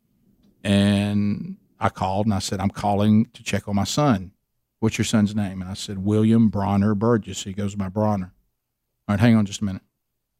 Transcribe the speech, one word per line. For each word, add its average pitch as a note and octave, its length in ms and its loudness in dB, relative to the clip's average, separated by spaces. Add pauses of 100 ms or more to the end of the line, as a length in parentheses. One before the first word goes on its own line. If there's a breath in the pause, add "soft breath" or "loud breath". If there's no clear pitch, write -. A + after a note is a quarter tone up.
(640)
And G2+ 960 0 (220)
I G#2+ 100 0
called G2 360 -2
and G#2+ 80 2
I F#2+ 60 -2
said, G2 200 -6
"I'm G2 100 0
calling G#2 640 2
to - 100 -20
check - 240 -4
on G2+ 80 -4
my G2 80 0
son." G#2+ 480 0 (480)
"What's A2 180 -2
your A2 80 -2
son's G#2 300 0
name?" F#2+ 260 -6
And F2+ 80 -12
I G2 60 -10
said, G2 240 -10
"William G#2+ 500 4
Bronner G2+ 440 0
Burgess." G#2 500 0
He G2 100 -10
goes G2+ 220 -6
by G2 140 -6
Bronner. G#2 440 -2 (760)
"All G2+ 60 0
right, G2 60 0
hang A#2 160 6
on A2 100 2
just G2+ 160 -10
a G#2+ 40 -2
minute." F#2+ 180 -6 (560)